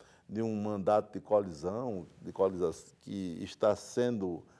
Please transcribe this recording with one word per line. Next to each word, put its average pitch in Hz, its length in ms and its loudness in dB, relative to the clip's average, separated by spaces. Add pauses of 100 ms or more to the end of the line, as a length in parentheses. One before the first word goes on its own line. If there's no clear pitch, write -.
(280)
de 107 140 -2
um 110 140 0
mandato 104 560 2
de 98 80 -8
coalizão, 95 880 0 (120)
de 87 120 -12
coaliza-, 90 720 0
que 92 380 -6
está 101 360 2
sendo 110 680 -2 (180)